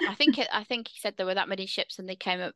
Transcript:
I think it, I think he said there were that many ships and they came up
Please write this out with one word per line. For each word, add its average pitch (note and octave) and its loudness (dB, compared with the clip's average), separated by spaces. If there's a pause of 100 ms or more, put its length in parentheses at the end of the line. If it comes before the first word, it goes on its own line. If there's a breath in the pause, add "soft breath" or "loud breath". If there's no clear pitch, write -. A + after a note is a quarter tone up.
I G3+ -2
think D4 6
it, - 2
I G#3+ 0
think A#3 -4
he - -18
said G3+ -4
there F#3+ 0
were F#3 0
that G3 0
many F#3+ -2
ships - -4
and F#3 -10
they F#3 -8
came F3+ -2
up F3+ -4